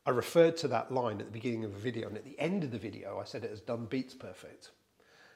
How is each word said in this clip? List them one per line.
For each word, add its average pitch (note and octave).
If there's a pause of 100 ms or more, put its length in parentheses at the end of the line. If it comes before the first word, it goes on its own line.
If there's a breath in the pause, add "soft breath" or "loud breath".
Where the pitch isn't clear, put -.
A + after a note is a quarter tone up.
I C#3+
referred E3
to D3
that A#2+
line A#2
at A2
the G#2+
beginning A2+
of G#2
the G2
video, A2
and G#2
at -
the -
end E3
of C3
the A2+
video, G2
I G2+
said A2+
it G#2+
as G#2
"Done A#2
beats B2+
perfect." - (640 soft breath)